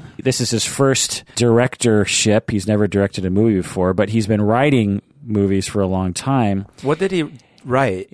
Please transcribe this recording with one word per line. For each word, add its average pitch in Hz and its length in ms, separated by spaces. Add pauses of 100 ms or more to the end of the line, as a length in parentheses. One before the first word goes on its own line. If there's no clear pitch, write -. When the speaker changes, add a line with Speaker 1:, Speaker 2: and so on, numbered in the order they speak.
(180)
Speaker 1:
This 131 240
is 117 80
his 113 160
first - 580 (120)
directorship. 113 1160
He's 98 160
never 104 200
directed 98 380
a 90 40
movie 104 280
before, 90 360
but 98 160
he's 107 180
been 107 140
writing 110 600 (220)
movies 101 440
for 104 140
a 95 60
long 92 260
time. 101 520 (160)
Speaker 2:
What 139 180
did 190 120
he 160 200 (320)
write? 120 500